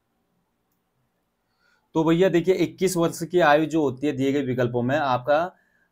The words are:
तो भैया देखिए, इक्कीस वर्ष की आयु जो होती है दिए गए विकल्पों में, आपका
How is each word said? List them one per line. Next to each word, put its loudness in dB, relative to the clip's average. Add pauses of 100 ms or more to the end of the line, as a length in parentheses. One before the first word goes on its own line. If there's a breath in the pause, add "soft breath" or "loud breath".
(2000)
तो 2
भैया 2
देखिए, 2
इक्कीस -2
वर्ष -2
की -2
आयु 4
जो -2
होती -2
है -2
दिए -2
गए 0
विकल्पों -2
में, -2
आपका 0 (460)